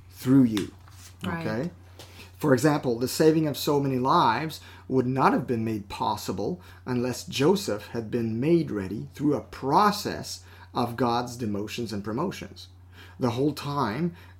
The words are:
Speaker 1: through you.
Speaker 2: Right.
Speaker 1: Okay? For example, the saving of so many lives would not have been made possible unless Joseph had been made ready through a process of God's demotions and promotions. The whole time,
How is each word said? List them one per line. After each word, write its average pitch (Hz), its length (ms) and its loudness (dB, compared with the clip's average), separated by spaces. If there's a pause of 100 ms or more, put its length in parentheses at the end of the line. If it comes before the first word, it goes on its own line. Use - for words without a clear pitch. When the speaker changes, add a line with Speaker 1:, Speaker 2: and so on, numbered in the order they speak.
(100)
Speaker 1:
through 131 340 6
you. 107 280 0 (500)
Speaker 2:
Right. 165 240 -6
Speaker 1:
Okay? 120 240 -4 (680)
For 147 160 4
example, 135 440 2
the 123 100 -2
saving 156 380 4
of 135 120 -4
so 147 220 0
many 135 180 0
lives 143 600 2 (280)
would 127 180 2
not 135 280 4
have 156 120 -2
been 113 180 -2
made 107 260 -4
possible 110 720 -4 (240)
unless 123 380 -2
Joseph 131 640 0
had 113 220 -6
been 113 300 -2
made 160 300 2
ready 104 440 -6
through 147 200 0
a 113 60 -2
process 160 1040 -2 (320)
of 117 220 -2
God's 123 400 0
demotions 107 560 -6
and 101 100 -6
promotions. 117 640 -8 (500)
The 127 120 0
whole 135 220 0
time, 143 600 -4 (260)